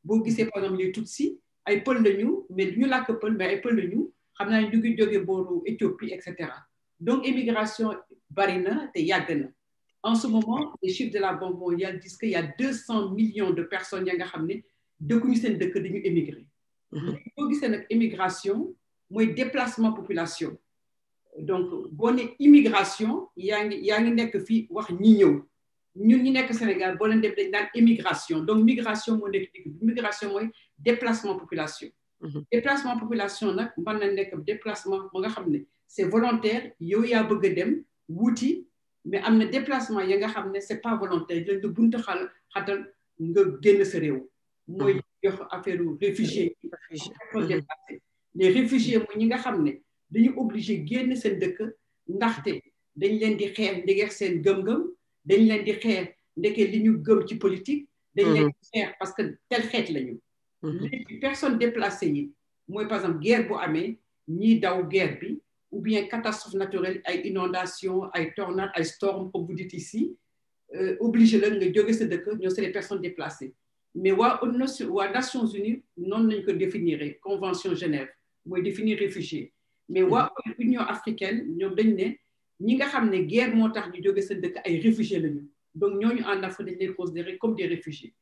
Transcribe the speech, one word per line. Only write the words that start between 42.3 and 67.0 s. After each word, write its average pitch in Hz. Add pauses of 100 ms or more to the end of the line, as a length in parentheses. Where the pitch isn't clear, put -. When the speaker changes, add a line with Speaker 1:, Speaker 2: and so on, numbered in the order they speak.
Speaker 1:
xatal 196 (280)
nga 170 (200)
génn 196
sa 170
réew. 139 (400)
Mooy 190
Speaker 2:
Mhm. 185 (220)
Speaker 1:
jox 190 (160)
affaire 175 (220)
réfugié. 190 (320)
Speaker 2:
Réfugié. 156 (180)
Speaker 1:
Personne -
Speaker 2:
Mhm. 165
Speaker 1:
déplacée. - (340)
Les 185
réfugiés 233
mooy 214
ñi 226
nga 254
xam 170
ne 147 (400)
dañu 226
obligé 208
génn 254
seen 202
dëkk 185 (460)
ndaxte 208 (340)
dañ 202
leen 214
di 202
xeex 190
ndege 196
seen 180
gëm-gëm, 196 (420)
dañ 214
leen 214
di 214
xeex 196 (300)
ndeke 202
li 220
ñu 220
gëm 208
ci 226
politique, 202 (280)
dañ 175
leen 151
Speaker 2:
Mhm. 147
Speaker 1:
di -
xeex 214 (100)
parce 190
que - (120)
tel 240
xeet 214
lañu. 127 (440)
Speaker 2:
Mhm. 160 (120)
Speaker 1:
Léegi 220
personne 269
déplacée 220
yi 143 (360)
mooy 214
par 214
exemple 170
guerre 220
bu -
amee, 175 (300)
ñiy 220
daw 185
guerre 156
bi, 220 (300)
ou -
bien 214
catastrophe 220
naturelle, 190